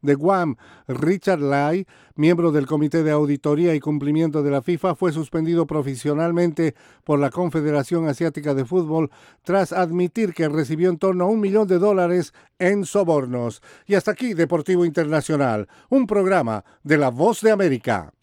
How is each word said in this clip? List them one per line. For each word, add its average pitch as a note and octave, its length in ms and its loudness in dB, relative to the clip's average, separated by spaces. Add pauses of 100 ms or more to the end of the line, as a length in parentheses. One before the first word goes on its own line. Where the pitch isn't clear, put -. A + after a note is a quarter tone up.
de C#3+ 140 2
Guam, E3 400 0 (320)
Richard E3 500 -2
Lai, C#3+ 480 0 (300)
miembro E3+ 340 2
del D3 160 0
Comité D3+ 380 0
de D3+ 80 2
Auditoría D3+ 640 0
y C#3+ 40 -2
Cumplimiento D3+ 600 -2
de C#3+ 80 0
la C#3 100 0
fifa, F3 360 -2
fue F3+ 160 -2
suspendido D#3+ 560 -2
provisionalmente D#3 1040 -2 (300)
por D3 160 0
la C#3 100 0
Confederación D#3+ 760 -2
Asiática D3 460 -2
de C3+ 100 -2
Fútbol D#3+ 480 -2 (300)
tras F#3 300 0
admitir F3+ 600 -2
que D#3+ 140 0
recibió D#3 420 0
en E3 80 -2
torno F#3 260 0
a F#3 40 2
un A3 100 2
millón G3+ 300 2
de F3+ 100 2
dólares F3+ 560 2 (240)
en G3 260 0
sobornos. C3 800 -2 (240)
Y G3 80 0
hasta G3 160 0
aquí, A#3 240 -4
Deportivo E3+ 500 0
Internacional, D3 840 0 (200)
un B3+ 200 2
programa F#3 560 0 (180)
de D3+ 160 2
La C#3 120 2
Voz E3 300 0
de A3 120 4
América. B2+ 600 -2 (100)